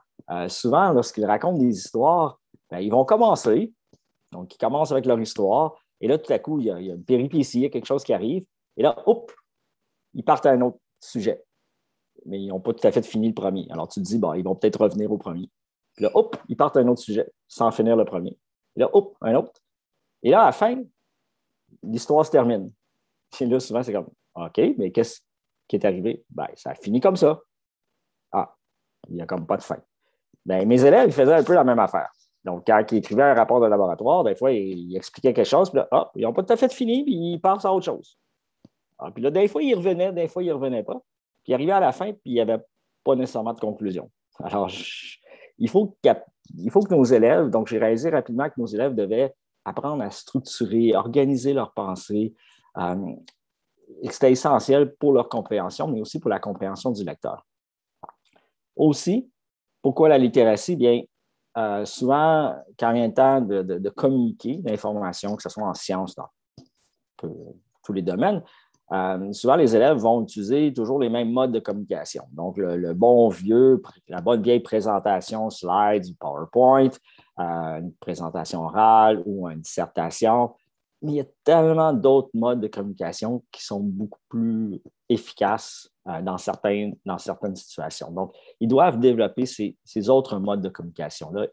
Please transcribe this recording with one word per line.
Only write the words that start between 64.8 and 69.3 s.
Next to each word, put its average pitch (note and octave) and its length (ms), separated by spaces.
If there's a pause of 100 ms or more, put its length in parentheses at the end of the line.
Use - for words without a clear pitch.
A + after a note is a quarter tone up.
que - 60
ce - 60
soit G#2+ 160
en F#2 100
sciences, - 400
dans - 120 (920)
peu, E2+ 140 (520)
tous G#2+ 100
les F#2+ 100
domaines, D#3+ 400 (500)
euh, F#2+ 400